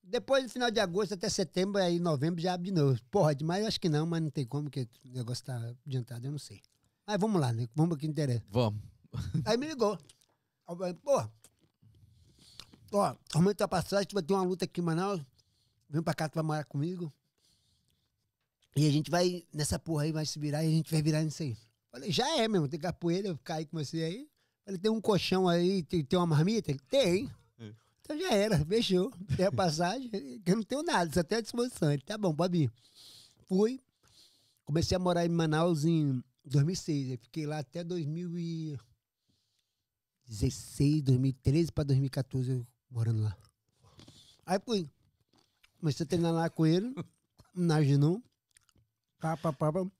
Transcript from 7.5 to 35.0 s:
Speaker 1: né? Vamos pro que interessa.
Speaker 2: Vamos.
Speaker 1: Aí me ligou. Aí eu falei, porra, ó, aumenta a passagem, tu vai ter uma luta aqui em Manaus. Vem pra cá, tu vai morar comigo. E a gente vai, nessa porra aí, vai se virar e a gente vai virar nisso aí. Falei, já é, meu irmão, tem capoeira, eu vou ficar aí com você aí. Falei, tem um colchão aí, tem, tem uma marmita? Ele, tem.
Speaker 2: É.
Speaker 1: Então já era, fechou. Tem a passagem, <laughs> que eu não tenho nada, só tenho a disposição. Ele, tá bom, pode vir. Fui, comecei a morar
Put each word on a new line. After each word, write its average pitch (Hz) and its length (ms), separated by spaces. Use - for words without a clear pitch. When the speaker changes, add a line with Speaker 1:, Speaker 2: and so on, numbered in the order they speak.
Speaker 1:
né? 117 220
Vamos 160 160
pro 160 80
que 143 80
interessa. 143 420
Speaker 2:
Vamos. 107 320
Speaker 1:
Aí 214 120
me 262 100
ligou. 233 280
Aí 175 80
eu - 20
falei, 180 180
porra, 220 380
ó, 190 240
aumenta 185 300
a 196 40
passagem, 196 380
tu - 80
vai 202 80
ter 151 100
uma 196 100
luta 185 220
aqui - 160
em 175 40
Manaus. 175 360
Vem 156 140
pra 160 120
cá, 160 140
tu - 60
vai 160 100
morar 156 200
comigo. 170 480
E 147 100
a 151 40
gente 147 200
vai, 180 420
nessa 151 260
porra 151 260
aí, 160 80
vai 156 140
se - 120
virar 147 260
e 160 40
a - 20
gente 160 200
vai 156 120
virar 156 220
nisso 156 180
aí. 127 140
Falei, 160 220
já 226 160
é, 226 80
meu 220 120
irmão, 147 100
tem 156 100
capoeira, 170 500
eu 185 40
vou 143 60
ficar - 180
aí 160 100
com 165 120
você 160 240
aí. 208 260
Falei, 196 140
tem 202 120
um 220 100
colchão 185 480
aí, 175 340
tem, 156 220
tem 180 140
uma 175 80
marmita? 165 440
Ele, 139 100
tem. 233 400
Speaker 2:
É. 107 140
Speaker 1:
Então 302 160
já 370 160
era, 202 320
fechou. 196 440
Tem 185 100
a 202 60
passagem, 185 580
<laughs> 220 340
que 165 80
eu 208 40
não 226 60
tenho 262 200
nada, 214 300
só 175 100
tenho 208 160
a 233 40
disposição. 240 480
Ele, 143 120
tá 214 160
bom, 190 160
pode 175 240
vir. 131 140
Fui, 220 320
comecei 165 320
a - 20
morar 175 260